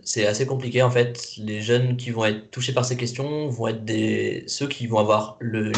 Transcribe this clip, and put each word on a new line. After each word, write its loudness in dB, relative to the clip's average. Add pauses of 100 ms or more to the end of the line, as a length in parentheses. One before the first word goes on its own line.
c'est 0
assez 2
compliqué 0
en 6
fait. 0
Les -4
jeunes 4
qui -6
vont 0
être 0
touchés -4
par 4
ces -2
questions -4
vont -2
être -4
des... 0
ceux -4
qui -6
vont 2
avoir 2
le, -2